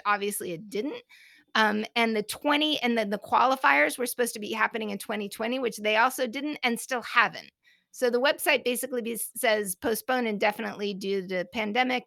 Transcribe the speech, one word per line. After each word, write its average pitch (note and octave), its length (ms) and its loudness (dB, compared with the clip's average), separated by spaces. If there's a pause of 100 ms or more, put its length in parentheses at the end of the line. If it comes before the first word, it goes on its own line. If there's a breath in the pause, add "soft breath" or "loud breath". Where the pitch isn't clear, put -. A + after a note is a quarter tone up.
obviously G3+ 460 -2
it G3+ 180 -10
didn't. C#4 320 -6 (540 soft breath)
Um, G#3+ 300 2 (100)
and A3+ 200 2
the G#3+ 80 0
twenty, D4 580 0
and A#3 160 2
then G#3+ 120 0
the G3+ 100 -2
qualifiers C4+ 800 4
were B3 80 -2
supposed A#3+ 300 -2
to A3+ 40 -8
be G#3 120 -6
happening G#3+ 400 -2
in G3 60 -6
twenty G#3 320 -6
twenty, A#3 300 -4
which A#3+ 180 -4
they G#3+ 200 0
also B3+ 300 2
didn't C#4+ 360 -6
and A#3 160 0
still B3 220 -6
haven't. E3+ 480 0 (420)
So B3 180 2
the B3 100 2
website D4+ 460 2
basically B3 360 -2
be, A3 160 -4 (200)
says G#3+ 360 2
postponed A#3+ 540 0
indefinitely G#3 640 -2
due G3 280 -2
to F3+ 60 -8
the F3+ 260 -2
pandemic, A#3+ 540 0